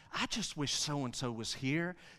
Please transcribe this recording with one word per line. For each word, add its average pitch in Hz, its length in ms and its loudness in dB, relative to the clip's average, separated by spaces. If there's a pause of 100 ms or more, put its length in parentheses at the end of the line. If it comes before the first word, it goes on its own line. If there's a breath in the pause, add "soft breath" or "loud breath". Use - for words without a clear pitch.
(120 soft breath)
"I 226 140 0
just - 300 -2
wish 143 180 2
so-and-so 135 560 0
was 113 240 -2
here. 165 400 2 (240 soft breath)